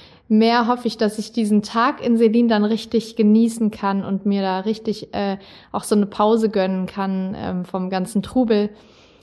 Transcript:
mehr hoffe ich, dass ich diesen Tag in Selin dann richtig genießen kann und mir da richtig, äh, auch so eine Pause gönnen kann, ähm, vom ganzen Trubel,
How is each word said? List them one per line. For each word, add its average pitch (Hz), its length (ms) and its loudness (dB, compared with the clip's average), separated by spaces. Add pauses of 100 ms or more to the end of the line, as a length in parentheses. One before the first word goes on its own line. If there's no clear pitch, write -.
(280)
mehr 226 400 4
hoffe 247 200 -2
ich, 220 100 -4
dass 208 220 -2
ich - 140 -10
diesen 208 280 2
Tag 233 420 -2
in 233 140 2
Selin 233 300 4
dann 208 180 2
richtig 220 500 -2
genießen 226 540 4
kann 196 340 -4
und 196 220 -4
mir 196 160 0
da 190 200 -2
richtig, 220 520 -6
äh, 196 240 -2 (340)
auch 202 120 -6
so - 120 -2
eine 202 120 4
Pause 220 420 2
gönnen 190 380 -2
kann, 190 500 -6
ähm, 180 280 -6
vom 185 260 -6
ganzen 190 320 -2
Trubel, 214 480 0 (520)